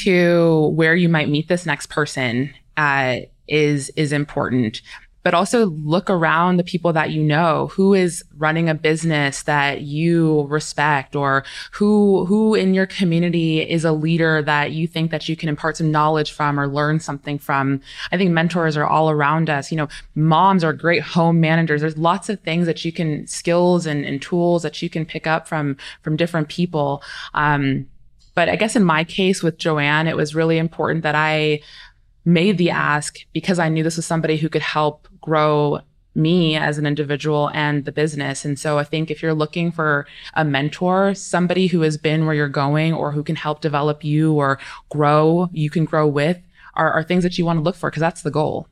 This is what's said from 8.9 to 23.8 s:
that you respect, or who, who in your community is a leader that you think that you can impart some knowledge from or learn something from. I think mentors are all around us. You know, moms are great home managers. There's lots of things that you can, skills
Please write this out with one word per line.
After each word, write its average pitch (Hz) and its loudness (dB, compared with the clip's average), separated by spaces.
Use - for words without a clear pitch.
that 143 0
you 156 2
respect, 147 -2
or 135 0
who, 208 2
who 220 2
in 190 2
your 185 2
community 170 0
is 165 -2
a 160 2
leader 160 2
that 147 0
you 160 -2
think 160 -2
that 156 -6
you 160 -4
can 160 -6
impart 151 -4
some 160 0
knowledge 151 0
from 147 -2
or 143 -2
learn 147 0
something 147 -8
from. 139 -2
I 175 0
think 185 2
mentors 165 0
are 147 0
all 156 2
around 156 2
us. 143 -2
You 160 -2
know, 151 -2
moms 165 4
are 156 2
great 165 0
home 165 2
managers. 160 2
There's 156 -4
lots 170 0
of 208 -6
things 170 -2
that 165 -4
you 165 -6
can, 156 -4
skills 175 0